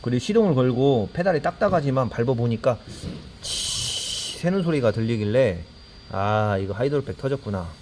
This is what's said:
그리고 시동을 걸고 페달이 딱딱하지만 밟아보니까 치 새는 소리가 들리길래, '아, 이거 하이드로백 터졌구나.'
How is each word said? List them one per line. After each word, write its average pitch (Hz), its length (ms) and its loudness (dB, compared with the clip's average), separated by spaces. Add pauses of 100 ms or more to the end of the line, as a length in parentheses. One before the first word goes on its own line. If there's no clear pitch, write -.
그리고 123 180 0
시동을 208 340 2
걸고 127 580 2
페달이 175 300 0
딱딱하지만 143 680 0
밟아보니까 120 680 0 (640)
치 - 960 -6
새는 185 240 0
소리가 143 280 2
들리길래, 110 760 2 (460)
'아, 104 500 2
이거 98 120 -4
하이드로백 131 440 -2
터졌구나.' 107 500 -4 (140)